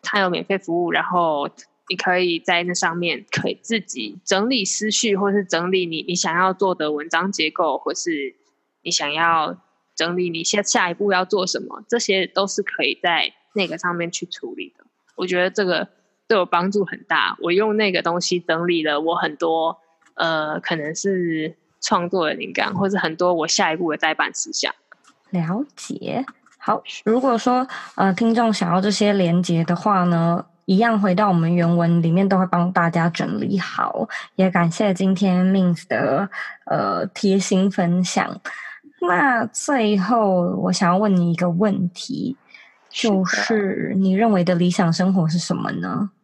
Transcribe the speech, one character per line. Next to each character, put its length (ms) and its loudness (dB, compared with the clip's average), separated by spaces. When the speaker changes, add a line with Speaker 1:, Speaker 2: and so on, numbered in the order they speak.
Speaker 1:
它 160 0
有 100 2
免 160 -4
费 140 -2
服 240 -4
务， 80 -2
然 120 0
后 460 0
你 60 -4
可 220 0
以 220 0
在 240 -2
那 100 -4
上 220 -2
面 340 -4
可 200 -4
以 120 -6
自 180 -4
己 440 -10
整 260 0
理 160 -2
思 240 -4
绪， 260 0
或 160 0
是 120 0
整 280 -2
理 140 0
你， 220 -6
你 80 -4
想 200 -2
要 180 2
做 200 0
的 180 -4
文 180 -6
章 220 0
结 200 -2
构， 260 -2
或 160 -6
是 420 -6
你 80 -10
想 220 -2
要 460 0
整 220 -2
理 140 0
你 140 -8
下， 180 0
下 280 0
一 40 -6
步 180 0
要 140 2
做 200 0
什 140 -4
么， 280 -12
这 120 0
些 260 0
都 220 -2
是 160 -4
可 200 -4
以 200 -2
在 300 0
那 140 0
个 100 -8
上 160 -4
面 160 -4
去 160 -8
处 300 -12
理 220 -14
的。 80 -20
我 120 -4
觉 140 0
得 80 2
这 160 0
个 220 0
对 100 4
我 80 2
帮 260 0
助 140 2
很 180 -12
大， 380 0
我 100 0
用 240 2
那 160 2
个 100 0
东 180 0
西 200 0
整 280 -2
理 140 0
了 200 0
我 140 0
很 200 -4
多， 420 -2
呃， 460 -2
可 160 -4
能 180 -6
是 580 -2
创 280 0
作 180 0
的 60 -2
灵 200 -10
感， 200 -2
或 160 0
是 80 -2
很 200 -2
多 160 2
我 140 -2
下 260 0
一 20 -4
步 160 -2
的 60 -4
待 160 0
办 180 -2
事 220 -8
项。 200 -4
Speaker 2:
了 340 -2
解。 500 -8
好， 240 -4
如 160 2
果 180 0
说， 300 0
呃， 180 2
听 200 2
众 200 2
想 200 0
要 60 4
这 100 0
些 220 2
连 320 4
结 220 2
的 100 0
话 300 2
呢， 400 2
一 120 4
样 220 4
回 140 2
到 140 4
我 60 4
们 200 2
原 240 4
文 240 4
里 80 2
面 180 4
都 120 4
会 80 2
帮 240 0
大 180 2
家 200 2
整 320 -4
理 180 -2
好。 480 -4
也 140 4
感 220 2
谢 220 2
今 200 2
天 320 4
Mins 420 2
的， 420 0
呃， 420 -2
贴 300 2
心 320 2
分 340 2
享。 360 -2
那 460 2
最 500 0
后 680 2
我 80 2
想 180 2
要 80 4
问 160 2
你 200 4
一 20 0
个 140 0
问 400 0
题， 480 -6
Speaker 1:
是 200 0
的。 40 4
Speaker 2:
就 120 2
是 720 0
你 160 4
认 180 4
为 140 4
的 100 2
理 140 2
想 240 2
生 200 2
活 140 2
是 100 0
什 160 -2
么 180 -4
呢？ 400 -4